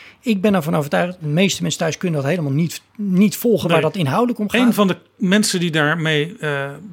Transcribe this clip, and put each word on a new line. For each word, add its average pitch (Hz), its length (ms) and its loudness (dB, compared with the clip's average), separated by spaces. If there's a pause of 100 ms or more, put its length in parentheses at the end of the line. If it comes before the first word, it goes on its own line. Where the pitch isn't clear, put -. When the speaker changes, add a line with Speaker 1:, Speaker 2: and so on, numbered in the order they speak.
(200)
Speaker 1:
Ik 214 200 -2
ben 208 140 2
ervan 165 200 -2
overtuigd, 175 460 -2
de 156 60 -6
meeste 175 340 0
mensen 170 180 -4
thuis 160 180 -2
kunnen 160 240 -2
dat 135 80 -2
helemaal 156 220 -2
niet, 151 300 -2 (140)
niet 202 420 2
volgen 202 320 2
waar 165 120 4
Speaker 2:
Nee. 156 100 0
Speaker 1:
dat - 40 -8
inhoudelijk 196 440 0
om 208 100 -4
gaat. 233 120 2
Speaker 2:
Een 240 120 4
van 202 140 4
de 180 100 -2 (180)
mensen 196 440 2
die 170 120 0
daarmee, 156 680 0
eh, 139 300 -4 (240)